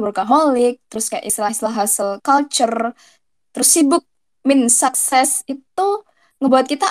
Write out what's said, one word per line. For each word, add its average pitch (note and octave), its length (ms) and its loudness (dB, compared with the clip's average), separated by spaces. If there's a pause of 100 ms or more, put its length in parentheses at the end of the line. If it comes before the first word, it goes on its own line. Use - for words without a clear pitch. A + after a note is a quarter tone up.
workaholic, B3 800 0 (100)
terus A3 220 -6
kayak G3+ 160 -8
istilah-istilah A3 480 -4
hustle G3+ 380 -2 (100)
culture, A#3+ 680 0 (640)
terus C4 160 0
sibuk, E4 320 4 (420)
mean C4+ 240 4
sukses C4 760 0
itu D#4+ 420 -4 (540)
ngebuat C4 260 2
kita C#4+ 220 -2